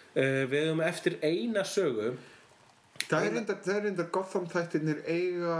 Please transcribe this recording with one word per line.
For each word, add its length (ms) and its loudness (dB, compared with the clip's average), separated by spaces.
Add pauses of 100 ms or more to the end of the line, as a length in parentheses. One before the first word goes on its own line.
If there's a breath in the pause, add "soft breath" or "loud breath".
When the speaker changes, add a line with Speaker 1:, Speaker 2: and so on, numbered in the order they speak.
(120)
Speaker 1:
Eh, 340 2
við 240 2
höfum 140 2
eftir 360 0
eina 460 0
sögu. 500 0 (800 loud breath)
Speaker 2:
Það 220 2
er 80 2
Speaker 1:
Eina 80 2
Speaker 2:
reyndar, 260 -2
það 160 0
er 80 0
reyndar 260 -2
Gotham 380 -2
þættirnir 540 0
eiga 580 0